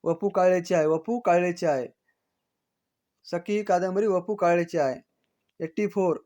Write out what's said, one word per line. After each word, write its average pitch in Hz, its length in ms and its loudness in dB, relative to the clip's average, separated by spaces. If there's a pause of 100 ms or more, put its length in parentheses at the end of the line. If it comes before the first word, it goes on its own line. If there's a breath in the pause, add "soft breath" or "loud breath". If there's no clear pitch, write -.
वपू 165 240 -2
काळेची 185 460 2
आहे. 156 120 4
वपू 160 340 -2
काळेची 175 460 0
आहे. 135 220 -2 (1400)
सखी 175 320 -4
ही 214 60 -2
कादंबरी 190 440 0
वपू 185 280 -2
काळेची 175 440 0
आहे. 135 220 -2 (640)
एटी 208 220 -4
फोर. 185 400 -2